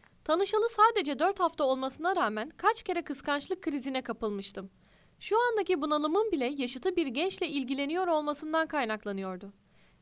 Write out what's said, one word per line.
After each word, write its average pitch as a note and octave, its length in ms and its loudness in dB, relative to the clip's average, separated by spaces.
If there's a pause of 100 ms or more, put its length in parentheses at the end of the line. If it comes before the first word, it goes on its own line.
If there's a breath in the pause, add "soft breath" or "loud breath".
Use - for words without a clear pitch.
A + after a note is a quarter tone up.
(240 soft breath)
Tanışalı G4 440 2
sadece G#4 500 4
dört F#4+ 220 2
hafta E4 240 2
olmasına C4 520 0
rağmen A3+ 400 -2
kaç G#4+ 260 2
kere F4 200 -2
kıskançlık C#4+ 600 -4
krizine C4+ 400 -4
kapılmıştım. G3+ 680 -6 (480 soft breath)
Şu - 180 0 (140)
andaki F#4 320 2
bunalımım D#4 500 2
bile C4+ 140 0
yaşıtı C4+ 500 -2
bir E4 100 2
gençle D#4 420 -2
ilgileniyor C#4+ 580 -2
olmasından D#4 600 0
kaynaklanıyordu. G3+ 840 -4 (500 soft breath)